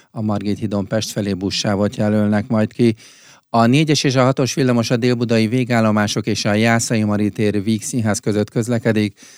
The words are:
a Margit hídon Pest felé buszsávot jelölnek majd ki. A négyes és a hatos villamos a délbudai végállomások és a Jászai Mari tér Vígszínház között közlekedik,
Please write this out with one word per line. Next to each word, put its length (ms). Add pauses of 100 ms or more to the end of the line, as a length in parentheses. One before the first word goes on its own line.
(100)
a 100
Margit 380
hídon 280
Pest 240
felé 220
buszsávot 640
jelölnek 520
majd 240
ki. 220 (560)
A 160
négyes 380
és 100
a 100
hatos 300
villamos 360
a 60
délbudai 500
végállomások 800
és 180
a 100
Jászai 500
Mari 260
tér 320
Vígszínház 560
között 320
közlekedik, 680 (180)